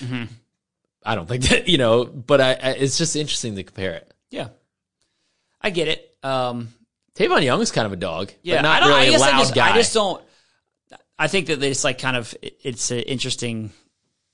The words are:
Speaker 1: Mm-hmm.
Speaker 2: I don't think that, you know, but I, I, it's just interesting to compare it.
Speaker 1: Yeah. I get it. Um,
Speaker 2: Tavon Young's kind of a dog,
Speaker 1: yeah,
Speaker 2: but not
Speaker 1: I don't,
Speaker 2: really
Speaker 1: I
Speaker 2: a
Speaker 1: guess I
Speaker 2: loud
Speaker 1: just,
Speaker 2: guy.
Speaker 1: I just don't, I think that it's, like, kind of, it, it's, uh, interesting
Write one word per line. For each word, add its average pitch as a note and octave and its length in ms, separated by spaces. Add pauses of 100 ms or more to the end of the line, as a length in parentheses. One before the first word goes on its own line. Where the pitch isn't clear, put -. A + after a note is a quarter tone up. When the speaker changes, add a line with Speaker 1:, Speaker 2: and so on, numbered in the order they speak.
Speaker 1:
Mm-hmm. B2 240 (840)
Speaker 2:
I A2 80
don't E2+ 140
think B2+ 160
that, - 240
you E3+ 100
know, A#2+ 260
but C#3 360
I, C3 140
I, C3 180
it's C3+ 260
just D#3+ 160
interesting C#3 400
to F#2+ 80
compare F#2+ 300
it. - 200 (180)
Speaker 1:
Yeah. D#3+ 180 (1120)
I G#3+ 100
get F3 180
it. - 360
Um, B2 440 (460)
Speaker 2:
Tavon A#3+ 300
Young's D#3+ 260
kind A#2 160
of G2 60
a G2 40
dog, F2+ 360 (100)
Speaker 1:
yeah, E3+ 140
Speaker 2:
but C3+ 60
not D#3 140
Speaker 1:
I C4+ 40
don't, F#4 80
Speaker 2:
really - 120
Speaker 1:
I - 40
Speaker 2:
a - 80
Speaker 1:
guess D4+ 100
I - 80
Speaker 2:
loud - 80
Speaker 1:
just, C3 160
Speaker 2:
guy. A#2 160
Speaker 1:
I - 60
just A#3 180
don't, G3+ 280 (960)
I D#3 100
think F3+ 180
that D3 160
it's, C3+ 220
like, C3 160
kind C3 160
of, A#2 260
it, - 220
it's, B2 260
uh, B2 60
interesting A#2 720 (640)